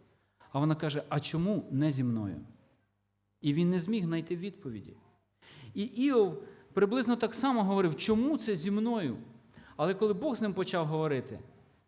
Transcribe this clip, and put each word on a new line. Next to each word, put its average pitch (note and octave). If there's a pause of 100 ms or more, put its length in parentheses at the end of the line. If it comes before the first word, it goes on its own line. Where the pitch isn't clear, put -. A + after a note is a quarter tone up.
(520)
А C#3
вона D#3
каже: D3+
«А D3
чому E3+
не D3
зі C3+
мною?» G#2 (960)
І D3
він F3
не F#3
зміг G3
знайти E3
відповіді. A#2+ (760)
І G3
Іов A#3 (300)
приблизно G#3+
так A3+
само B3+
говорив: F#3+
«Чому B3
це G#3+
зі E3+
мною?» G#3 (580)
Але E3
коли G#3
Бог A#3+
з -
ним G#3
почав F3
говорити, D3+ (480)